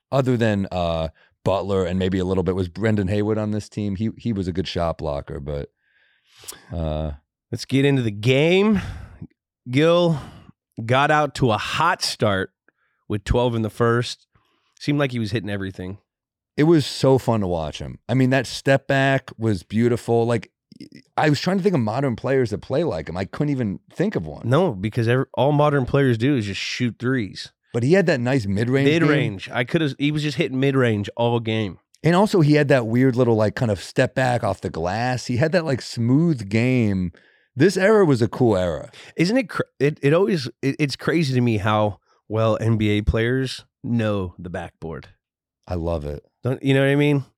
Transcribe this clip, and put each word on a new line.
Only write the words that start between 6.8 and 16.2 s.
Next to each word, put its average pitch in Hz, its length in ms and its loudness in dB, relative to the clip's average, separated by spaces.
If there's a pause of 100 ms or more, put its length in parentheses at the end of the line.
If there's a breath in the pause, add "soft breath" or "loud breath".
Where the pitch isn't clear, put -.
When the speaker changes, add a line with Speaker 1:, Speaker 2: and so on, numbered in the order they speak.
Speaker 2:
Let's 120 140 -8
get 135 220 0
into 139 160 2
the 113 80 -2
game. 156 680 2 (920 loud breath)
Gil 165 480 2 (680 loud breath)
got 131 260 2
out 151 260 0
to 127 140 2
a 104 60 2
hot 165 460 -2
start 98 500 -2 (560)
with 104 160 -4
twelve 120 300 2
in 113 80 -2
the 107 80 -2
first. 117 560 0 (520)
Seemed 147 200 -2
like 135 140 0
he 123 60 -4
was 110 120 -4
hitting 107 180 -4
everything. 95 480 -8 (640)